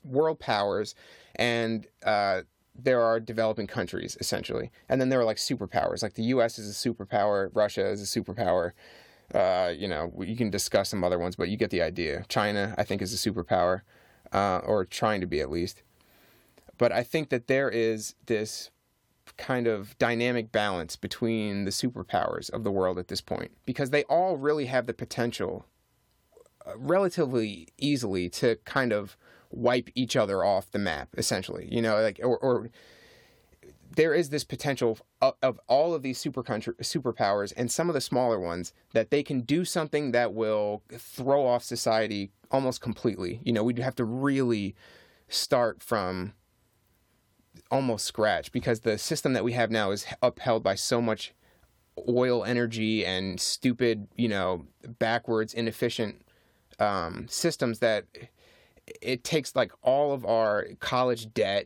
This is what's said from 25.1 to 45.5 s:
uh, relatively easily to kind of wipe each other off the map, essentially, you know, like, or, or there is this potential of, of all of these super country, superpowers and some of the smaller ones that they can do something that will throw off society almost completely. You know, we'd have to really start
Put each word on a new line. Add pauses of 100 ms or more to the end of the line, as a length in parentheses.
uh,
relatively
easily
to
kind
of (360)
wipe
each
other
off
the
map, (100)
essentially,
you
know,
like,
or,
or (1300)
there
is
this
potential (240)
of,
of
all
of
these
super
country,
superpowers
and
some
of
the
smaller
ones (200)
that
they
can
do
something
that
will
throw
off
society (200)
almost
completely.
You
know,
we'd
have
to
really (540)
start